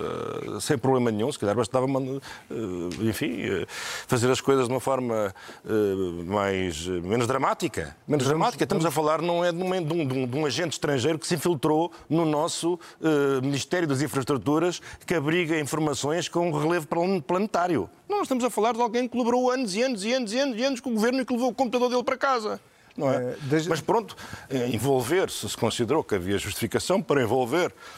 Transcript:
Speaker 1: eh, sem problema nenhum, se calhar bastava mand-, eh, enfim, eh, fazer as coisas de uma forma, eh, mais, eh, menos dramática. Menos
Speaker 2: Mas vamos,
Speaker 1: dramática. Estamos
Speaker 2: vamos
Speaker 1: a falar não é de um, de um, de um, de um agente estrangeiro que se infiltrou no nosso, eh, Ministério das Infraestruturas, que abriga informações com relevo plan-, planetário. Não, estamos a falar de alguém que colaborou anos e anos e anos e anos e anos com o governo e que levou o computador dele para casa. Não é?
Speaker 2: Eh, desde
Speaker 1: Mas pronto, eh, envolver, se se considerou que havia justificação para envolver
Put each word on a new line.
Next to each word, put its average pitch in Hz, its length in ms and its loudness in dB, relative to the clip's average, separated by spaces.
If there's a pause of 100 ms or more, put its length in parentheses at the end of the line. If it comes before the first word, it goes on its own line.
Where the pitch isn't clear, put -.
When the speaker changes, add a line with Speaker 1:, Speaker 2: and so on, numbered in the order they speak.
(560)
Speaker 1:
eh, 101 40 -6
sem 147 180 2
problema 127 320 4
nenhum, 110 220 0
se - 80 -10
calhar 101 140 2
bastava 123 320 2
mand-, 135 340 -2 (280)
eh, - 60 -10 (540)
enfim, 147 340 -2
eh, 101 240 -2 (400)
fazer 127 240 2
as 127 100 2
coisas 135 280 4
de 120 40 -2
uma 127 80 0
forma, 117 540 0 (320)
eh, 95 580 0
mais, 95 640 0
eh, 92 40 -2 (100)
menos 110 260 0
dramática. 135 560 -2
Menos 73 140 -12 (100)
Speaker 2:
Mas 147 160 2
vamos, 135 60 2
Speaker 1:
dramática. 165 360 0
Estamos 156 200 0
Speaker 2:
vamos 151 120 0
Speaker 1:
a 156 60 2
falar 151 180 2
não 170 240 0
é 175 60 2
de 170 100 -4
um, 185 80 -2 (160)
de 151 80 -2
um, 165 140 0
de 127 140 -2
um, 127 80 0
de 123 100 -4
um 156 80 0
agente 143 280 -2
estrangeiro 147 440 0
que - 80 -10
se 175 80 0
infiltrou 160 560 2 (180)
no 165 160 2
nosso, 165 540 0 (240)
eh, 143 400 4
Ministério 143 460 0
das 135 120 2
Infraestruturas, 147 800 0 (240)
que - 80 -4
abriga 160 460 2
informações 151 720 0
com 175 240 0
relevo 156 340 0
plan-, 175 340 0
planetário. 180 680 0 (180)
Não, 403 140 0
estamos 254 220 0
a 240 60 0
falar 226 240 2
de 226 80 -2
alguém 240 220 0
que 240 40 -4
colaborou 247 420 2
anos 247 240 -2
e 220 80 0
anos 233 220 -2
e 233 80 0
anos 240 220 -2
e 254 40 2
anos 269 200 0
e 240 40 0
anos 269 180 0
com 254 100 -6
o - 20 0
governo 240 300 2
e - 20 -4
que 262 80 -4
levou 247 160 2
o 208 60 0
computador 247 340 2
dele 240 160 0
para 254 140 -2
casa. 220 420 0 (340)
Não 139 160 0
é? 139 60 4
Speaker 2:
Eh, 127 280 -4
desde 156 260 2
Speaker 1:
Mas 160 100 0
pronto, 202 340 0 (360)
eh, 123 180 0
envolver, 127 640 2
se - 180 -8
se - 80 -8
considerou 120 480 0
que - 100 -2
havia 95 220 0
justificação 107 640 -2
para 139 220 2
envolver 127 500 2 (260)